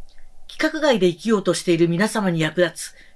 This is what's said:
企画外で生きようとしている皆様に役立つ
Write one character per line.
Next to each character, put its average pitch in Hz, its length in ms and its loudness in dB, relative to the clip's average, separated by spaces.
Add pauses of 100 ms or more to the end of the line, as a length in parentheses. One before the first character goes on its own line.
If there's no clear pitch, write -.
(460)
企 - 280 -2
画 320 60 -6
外 269 200 4
で 185 80 4
生 170 100 -2
き 208 120 -8
よ 214 80 4
う 185 40 -4
と 180 100 0
し 170 120 -4
て 180 80 2
い 165 60 2
る 170 100 4
皆 170 180 0
様 208 240 0
に 170 80 0
役 156 240 0
立 - 300 -4
つ - 20 -20 (220)